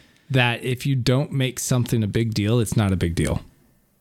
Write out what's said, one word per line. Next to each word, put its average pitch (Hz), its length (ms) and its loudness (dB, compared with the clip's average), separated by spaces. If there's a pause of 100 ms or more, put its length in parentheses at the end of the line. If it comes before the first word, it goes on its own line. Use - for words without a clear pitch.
(300)
that 120 320 0
if 127 240 -4
you 139 80 0
don't 131 380 0
make 131 260 -2
something 120 460 0
a - 20 0
big 113 260 0
deal, 107 280 2
it's - 160 -2
not 101 160 2
a 95 40 2
big 87 200 0
deal. - 260 0 (580)